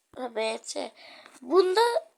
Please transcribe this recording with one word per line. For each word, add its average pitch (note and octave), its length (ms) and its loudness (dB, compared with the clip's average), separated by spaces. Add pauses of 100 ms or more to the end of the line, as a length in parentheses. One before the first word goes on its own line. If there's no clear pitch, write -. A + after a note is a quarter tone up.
(160)
ha, B3 180 -12
B A3 240 -4
T. - 340 -10 (480)
Bunda F#4 400 2 (380)